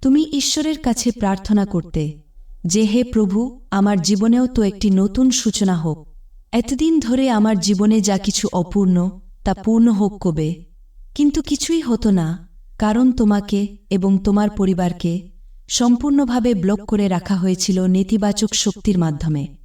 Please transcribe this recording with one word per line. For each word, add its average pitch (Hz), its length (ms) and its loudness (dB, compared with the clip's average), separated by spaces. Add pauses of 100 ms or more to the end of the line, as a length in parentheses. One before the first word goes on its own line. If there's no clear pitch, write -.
তুমি 285 300 2
ঈশ্বরের 302 460 -2
কাছে 240 320 -2
প্রার্থনা 202 560 0
করতে 160 520 -4 (480)
যে, 185 160 2
"হে 220 220 2
প্রভু, 220 560 -2 (100)
আমার 196 320 2
জীবনেও 226 440 2
তো 247 160 0
একটি 202 280 0
নতুন 202 400 2
সূচনা 202 460 0
হোক। 156 320 -6 (440)
এতদিন 277 480 0
ধরে 262 300 0
আমার 214 300 2
জীবনে 208 400 2
যা 196 180 0
কিছু 196 340 -2
অপূর্ণ, 185 580 0 (340)
তা 196 100 0
পূর্ণ 226 340 2
হোক 202 400 0
কবে।" 160 360 -4 (500)
কিন্তু 294 280 0
কিছুই 320 380 -2
হতো 233 300 0
না, 170 380 -2 (300)
কারণ 233 340 2
তোমাকে 202 640 0 (140)
এবং 196 280 2
তোমার 208 320 0
পরিবারকে 180 760 -2 (400)
সম্পূর্ণভাবে 247 880 2
ব্লক 196 300 0
করে 208 240 0
রাখা 185 280 -2
হয়েছিল 185 500 0
নেতিবাচক 196 680 0
শক্তির 202 440 -2
মাধ্যমে। 156 480 -2 (180)